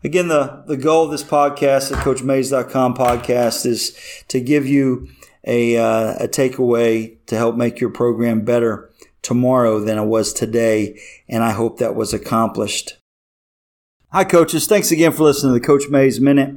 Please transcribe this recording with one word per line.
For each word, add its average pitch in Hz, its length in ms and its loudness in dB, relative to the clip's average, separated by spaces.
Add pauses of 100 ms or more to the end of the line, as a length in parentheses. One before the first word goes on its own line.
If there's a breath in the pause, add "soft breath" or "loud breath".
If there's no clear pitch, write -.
Again, 175 240 0
the, 143 400 -2
the 147 100 -4
goal 156 280 2
of 147 60 -4
this 143 120 -8
podcast, 139 640 0
the 139 60 -6
Coach 131 280 -2
Mays 135 280 -2
dot 127 180 -2
com 127 240 0
podcast, 123 720 0
is 117 320 -4 (300 loud breath)
to 131 120 -2
give 131 280 0
you 135 420 0 (380 loud breath)
a, 117 300 2
uh, 113 460 0
a 110 40 -2
takeaway 117 960 0
to 113 100 -6
help 117 200 0
make 120 240 -2
your 120 100 -2
program 113 560 -2
better 117 460 -2 (300 soft breath)
tomorrow 123 580 2
than 107 180 -2
it 107 80 -2
was 110 260 0
today, 110 680 -2 (280 loud breath)
and 113 160 -2
I 113 80 0
hope 110 280 -4
that 110 160 -2
was 110 180 -4
accomplished. 107 840 -4 (1120)
Hi, 190 120 2
coaches. 165 440 2
Thanks 208 240 2
again 160 200 4
for 156 120 0
listening 139 300 2
to 120 60 2
the 120 60 -6
Coach 143 240 2
Mays 135 320 2
Minute, 139 360 2